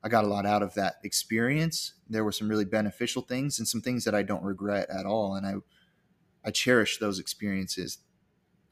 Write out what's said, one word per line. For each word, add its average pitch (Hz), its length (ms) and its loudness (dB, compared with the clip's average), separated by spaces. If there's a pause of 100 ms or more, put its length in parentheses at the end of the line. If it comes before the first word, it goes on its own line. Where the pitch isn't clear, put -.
I 113 60 -4
got 110 140 6
a 104 40 2
lot 101 200 0
out 104 160 4
of 95 100 -2
that 98 300 0
experience. 131 920 -2 (160)
There 110 140 0
were 104 80 2
some 107 180 -4
really 107 160 2
beneficial 110 560 0
things 131 380 -4
and 110 80 -4
some 113 140 -2
things 123 240 -2
that 104 100 2
I 101 80 2
don't 98 200 -2
regret 98 460 -2
at 95 160 -4
all. 101 300 0
And 98 100 -4
I, 98 80 -2 (920)
I 110 60 -4
cherish 117 480 4
those 101 220 -2
experiences. 95 800 -4 (720)